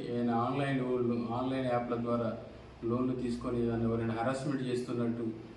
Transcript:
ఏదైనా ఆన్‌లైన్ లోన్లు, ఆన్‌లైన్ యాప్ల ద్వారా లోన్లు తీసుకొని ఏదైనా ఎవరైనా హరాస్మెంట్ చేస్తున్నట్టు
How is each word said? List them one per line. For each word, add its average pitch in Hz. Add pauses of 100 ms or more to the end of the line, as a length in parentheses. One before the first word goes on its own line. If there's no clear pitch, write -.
(120)
ఏదైనా 120
ఆన్‌లైన్ 135
లోన్లు, 120
ఆన్‌లైన్ 131
యాప్ల 120
ద్వారా 117 (460)
లోన్లు 123
తీసుకొని 120
ఏదైనా 113
ఎవరైనా 113
హరాస్మెంట్ 131
చేస్తున్నట్టు 120 (280)